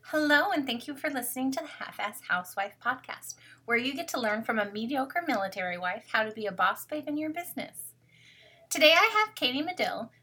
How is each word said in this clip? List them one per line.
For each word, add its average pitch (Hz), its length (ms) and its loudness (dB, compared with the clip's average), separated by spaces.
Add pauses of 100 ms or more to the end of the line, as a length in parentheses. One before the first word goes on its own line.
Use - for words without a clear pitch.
(160)
Hello, 302 360 6
and 294 160 0
thank 233 200 -4
you 294 80 -8
for 311 140 -4
listening 262 440 -2
to 330 60 -2
the - 240 -10
Half-Ass - 440 -8
Housewife 185 480 -2 (100)
Podcast, - 480 -6 (320)
where 233 120 2
you 262 180 0
get 339 140 -6
to 285 100 -2
learn 220 240 0
from 226 160 0
a 202 100 0
mediocre 262 580 -4
military 190 480 -2
wife 180 360 -4
how 226 100 2
to 220 80 -2
be 220 160 -8
a 196 60 -2
boss 185 340 0
babe 302 220 -6
in 294 100 -2
your 311 140 -4
business. - 640 -10 (760)
Today 302 240 8
I 403 240 8
have 427 160 2
Katie 269 300 -2
Medill, - 480 -4 (120)